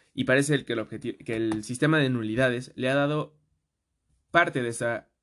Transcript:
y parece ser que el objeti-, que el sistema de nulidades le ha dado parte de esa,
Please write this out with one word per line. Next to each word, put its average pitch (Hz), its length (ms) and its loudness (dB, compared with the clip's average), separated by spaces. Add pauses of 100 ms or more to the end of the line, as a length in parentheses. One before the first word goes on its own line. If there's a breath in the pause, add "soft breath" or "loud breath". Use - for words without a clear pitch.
(140 soft breath)
y - 120 -2
parece 139 220 2
ser 143 180 0
que 120 80 -4
el 117 60 -2
objeti-, 110 440 -8
que 117 120 -4
el 110 280 -2
sistema 151 360 2
de 135 100 2
nulidades 123 680 0
le 127 140 -2
ha 131 60 0
dado 143 420 -2 (960)
parte 170 300 2
de 120 80 -2
esa, 117 400 -4 (140)